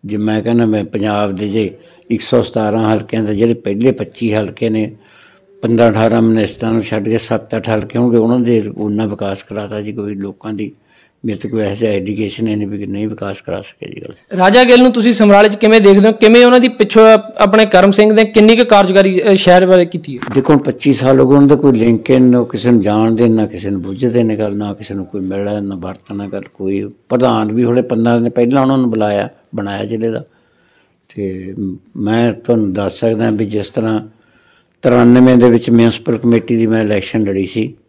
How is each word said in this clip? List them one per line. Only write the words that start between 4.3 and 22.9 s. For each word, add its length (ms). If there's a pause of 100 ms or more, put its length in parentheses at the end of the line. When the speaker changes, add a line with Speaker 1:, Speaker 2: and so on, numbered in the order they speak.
Speaker 1:
ਹਲਕੇ 360
ਨੇ, 220 (720)
ਪੰਦਰਾਂ 300
ਅਠਾਰਾਂ 300
ਮਿਨਿਸਟਰਾਂ 520
ਨੂੰ 80
ਛੱਡ 280
ਕੇ 80
ਸੱਤ 380
ਅੱਠ 140
ਹਲਕੇ 300
ਹੋਣਗੇ, 180
ਉਹਨਾਂ 220
ਦੇ 380
ਉਨਾ 280
ਵਿਕਾਸ 380
ਕਰਾਤਾ 380
ਜੀ 100
ਕੋਈ 240
ਲੋਕਾਂ 380
ਦੀ। 180 (540)
ਮੇਰੇ 120
ਤੋਂ 120
ਕੋਈ 120
ਇਹੋ 140
ਜਿਹਾ 160
ਐਲੀਗੇਸ਼ਨ 560
ਹੀ 80
ਨਹੀਂ 120
ਵੀ 180
ਨਹੀਂ 220
ਵਿਕਾਸ 340
ਕਰਾ 200
ਸਕਿਆ 280
ਜੀ 120
ਗੱਲ। 360
Speaker 2:
ਰਾਜਾ 260
ਗਿੱਲ 200
ਨੂੰ 80
ਤੁਸੀਂ 220
ਸਮਰਾਲੇ 360
'ਚ 60
ਕਿਵੇਂ 260
ਦੇਖਦੇ 260
ਹੋ? 60
ਕਿਵੇਂ 320
ਉਹਨਾਂ 140
ਦੀ 80
ਪਿੱਛੋਂ 500 (200)
ਆਪਣੇ 280
ਕਰਮ 260
ਸਿੰਘ 220
ਨੇ 100
ਕਿੰਨੀ 320
ਕੁ 100
ਕਾਰਜਕਾਰੀ, 580
ਅਹ, 120
ਸ਼ਹਿਰ 300
ਬਾਰੇ 200
ਕੀਤੀ 320
ਹੈ? 40 (120)
Speaker 1:
ਦੇਖੋ 200
ਹੁਣ 100
ਪੱਚੀ 300
ਸਾਲ 260
ਹੋ 100
ਗਏ, 60
ਉਹਨਾਂ 120
ਦਾ 80
ਕੋਈ 160
ਲਿੰਕ 380
ਹੀ 100
ਨਹੀਂ, 160
ਉਹ 100
ਕਿਸੇ 260
ਨੂੰ 100
ਜਾਣਦੇ 460